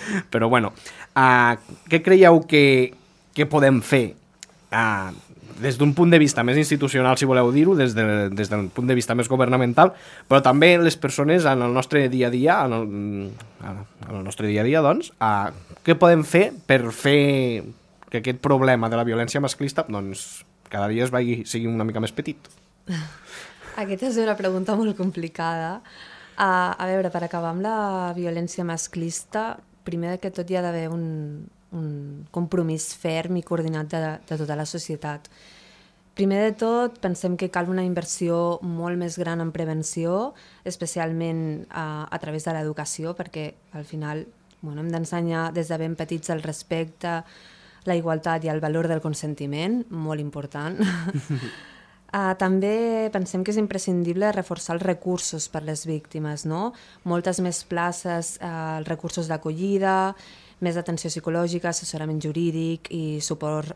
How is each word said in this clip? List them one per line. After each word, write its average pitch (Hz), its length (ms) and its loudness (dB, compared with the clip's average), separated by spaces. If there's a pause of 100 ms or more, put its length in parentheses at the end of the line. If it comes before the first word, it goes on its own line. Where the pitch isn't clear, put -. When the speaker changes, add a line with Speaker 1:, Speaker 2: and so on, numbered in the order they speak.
(300)
Speaker 1:
però 113 180 2
bueno, 117 220 4 (460)
ah, 123 400 6 (320)
què 156 120 4
creieu 175 460 10
que, 151 160 6 (720)
que 147 80 2
podem 139 380 6
fer, 120 320 2 (560)
ah, 107 400 0 (500)
des 123 160 0
d'un 143 180 4
punt 170 160 6
de 170 80 10
vista 139 260 6
més 123 120 2
institucional, 139 640 2
si 139 100 2
voleu 123 240 6
dir-ho, 160 240 6
des 127 180 4
de, 110 120 2 (260)
des 101 160 -2
del 101 240 -2
punt 123 160 -2
de 127 80 4
vista 120 180 0
més 120 140 0
governamental, 127 640 4 (360)
però 135 120 8
també 147 380 8
les 165 180 4
persones 151 480 2
en 135 160 4
el 120 140 0
nostre 131 340 2
dia 123 220 2
a - 20 0
dia, 151 320 4
en 127 80 0
el, 113 160 -2 (800)
en 101 500 -12
el 95 80 -6
nostre 104 240 -4
dia 104 140 2
a 117 60 2
dia, 156 120 4
doncs, 175 400 0
ah, 104 300 0 (320)
què 165 160 4
podem 170 260 8
fer 185 260 4 (160)
per 131 260 6
fer 139 720 2 (480)
que 120 80 -2
aquest 127 240 -4
problema 131 480 4
de 117 40 0
la 117 120 2
violència 117 320 0
masclista, 139 480 -2
doncs, 98 540 -8 (260)
cada 101 200 -2
dia 113 160 0
es 127 80 -2
vagi, 120 320 0
sigui 117 240 -4
una 113 160 -2
mica 110 160 -4
més 110 120 -2
petit? - 360 -10 (400)
Speaker 2:
<laughs> 180 80 -4 (760)
Aquesta 202 380 -6
és 226 100 0
una 220 160 0
pregunta 190 400 -2
molt 214 220 0
complicada. 165 800 -4 (580)
Ah, 185 400 2
a 180 140 -6
veure, 190 180 0
per 170 160 -4
acabar 170 300 -4
amb 180 100 -4
la 220 120 -2 (360)
violència 175 560 -4
masclista, 165 880 -6 (300)
primer 170 280 -4
de 185 80 -6
que 190 100 -6
tot 180 220 -8
hi 185 60 0
ha 180 60 0
d'haver 165 280 -4
un, 170 120 -4 (680)
un 160 140 -6 (440)
compromís 160 600 -2 (100)
ferm 170 400 -2
i - 80 -10
coordinat 160 400 -4
de, 160 140 -4 (260)
de 160 80 -6
tota 151 240 -4
la 151 80 -6
societat. 151 640 -10 (800)
Primer 196 320 0
de 220 160 2
tot, 233 400 0
pensem 180 400 -4
que 185 80 -4
cal 180 240 -2
una 185 160 -2
inversió 170 720 -2
molt 175 400 -4
més 170 160 -6
gran 170 240 -4
en 165 160 -6
prevenció, 165 800 -4 (340)
especialment, 165 1040 -4
ah, 156 420 -8
a 165 80 -8
través 156 240 -8
de 170 80 -4
l'educació, 156 640 -6
perquè 160 380 -10 (180)
al 151 160 -14
final, 151 380 -8 (340)
bueno, 151 240 -10
hem 165 80 -4
d'ensenyar 165 640 -2
des 165 160 -4
de 160 80 -4
ben 160 160 -4
petits 160 320 -8
el 160 160 -4
respecte, 165 800 -6 (640)
la 180 80 0
igualtat 165 480 -2
i 160 80 -2
el 156 80 -2
valor 160 260 0
del 160 140 0
consentiment, 151 880 -4
molt 156 320 -6
important. 147 640 -8
<laughs> - 20 4 (1300)
Ah, 190 240 -2
també 214 720 0
pensem 185 320 -4
que 202 140 -4
és - 20 0
imprescindible 190 800 0
reforçar 170 400 -6
els 175 80 -6
recursos 175 640 -4
per 156 160 -8
les 156 240 -8
víctimes, 151 560 -6
no? 185 300 -4 (340)
Moltes 170 320 0
més 180 240 -4
places, 170 680 -4 (100)
ah, 160 380 -8
els 156 80 -10
recursos 165 400 -6
d'acollida, 190 800 0 (480)
més 170 160 -2
atenció 170 320 -4
psicològica, 170 640 -2
assessorament 156 480 -6
jurídic 165 720 -4
i 156 320 -6
suport, 151 520 -6